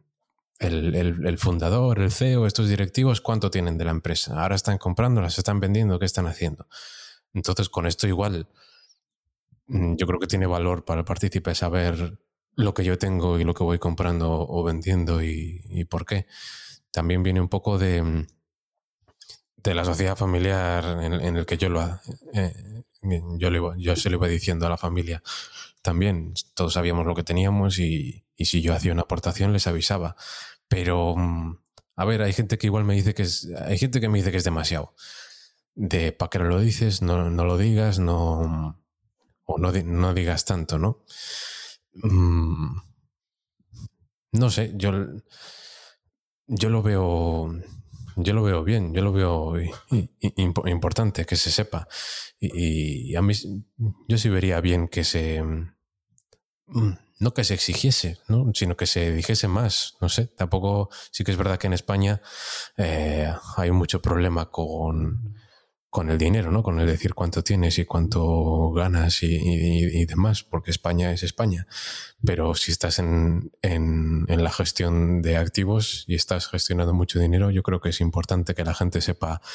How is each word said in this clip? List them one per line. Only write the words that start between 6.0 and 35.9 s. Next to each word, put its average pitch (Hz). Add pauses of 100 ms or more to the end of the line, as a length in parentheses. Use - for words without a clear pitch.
están 90
haciendo? 80 (680)
Entonces, 95
con 85
esto 87
igual, 95 (1160)
mm, 87
yo 87
creo 90
que 92
tiene 95
valor 87
para 82
el 82
partícipe 90
saber 87 (360)
lo 104
que 92
yo 90
tengo 90
y 82
lo 82
que -
voy 85
comprando 82
o 85
vendiendo 82
y, 80
y 87
por -
qué. 101 (640)
También 87
viene 92
un 90
poco 98
de, 90
mm, 80 (1300)
de 98
la 85
sociedad 90
familiar 87
en, 82
en 85
el 85
que -
yo 92
lo 85
ha-, 87 (320)
eh, 101 (540)
yo 90
le 87
iba, 85
yo 87
se -
lo 90
iba 87
diciendo 85
a 85
la 85
familia. 85 (580)
También 85 (200)
todos 85
sabíamos 85
lo 85
que 85
teníamos 98
y, 80 (100)
y -
si 87
yo 82
hacía 82
una 85
aportación 92
les 101
avisaba. 85 (520)
Pero, 87
mm, 85 (380)
a 92
ver, 107
hay 101
gente 110
que -
igual 107
me 101
dice 101
que -
es, - (160)
hay 92
gente 131
que 110
me 104
dice 95
que 90
es 85
demasiado. 80 (800)
De, 85